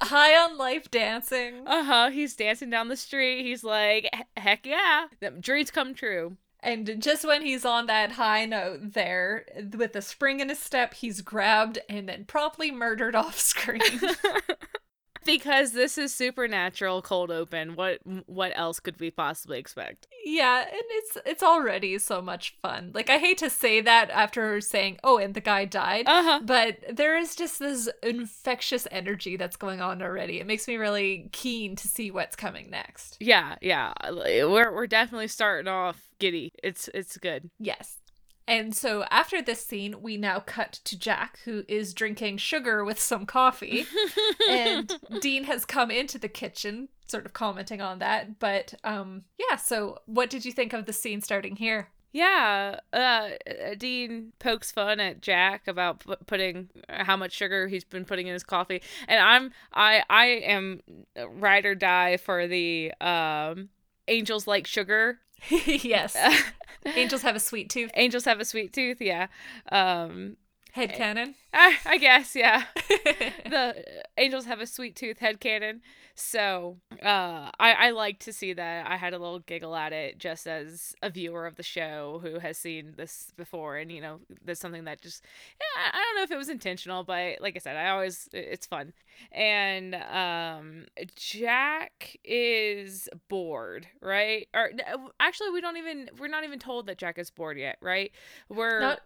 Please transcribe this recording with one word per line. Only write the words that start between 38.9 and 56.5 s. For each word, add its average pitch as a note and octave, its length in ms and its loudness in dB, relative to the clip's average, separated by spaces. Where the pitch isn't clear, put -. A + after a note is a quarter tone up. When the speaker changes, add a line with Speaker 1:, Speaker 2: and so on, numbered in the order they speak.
Speaker 1:
after D#4+ 300 4
this A#3 240 -4
scene, G#3 380 -8
we G#3+ 160 -6
now G3+ 200 -2
cut - 340 -6
to G3 140 -8
Jack, - 480 -4
who G#3+ 200 -6
is G#3+ 280 -4
drinking G#3+ 420 -4
sugar A3+ 480 -2
with G#3 160 -4
some G#3 240 -2
coffee. B3+ 640 2
Speaker 2:
<laughs> D#4 60 -4
Speaker 1:
And F#4+ 420 2
Dean C4+ 220 0
has C4+ 200 -2
come A#3+ 260 0
into B3+ 280 -4
the G#3+ 100 -8
kitchen, G#3+ 600 -10
sort - 180 -8
of - 80 -16
commenting G3 480 -6
on F#3 200 -6
that. G#3+ 380 0
But, G3 360 0
um, G3 400 -6
yeah, A#4 180 0
so G#3 480 -4
what B3 240 2
did B3 160 -8
you B3 80 -8
think A#3+ 220 -2
of A3 100 -4
the G#3+ 80 -8
scene G#3 300 -6
starting G3 340 -4
here? A3 320 -2
Speaker 2:
Yeah, A#3+ 640 2
uh, - 40 2
uh, A3+ 800 0
Dean A#3 600 -6
pokes A3+ 320 -2
fun G#3 300 0
at F#3+ 220 -4
Jack F#3+ 440 2
about F3+ 340 -2
pu-, G3 160 -8
putting, F#3 420 -4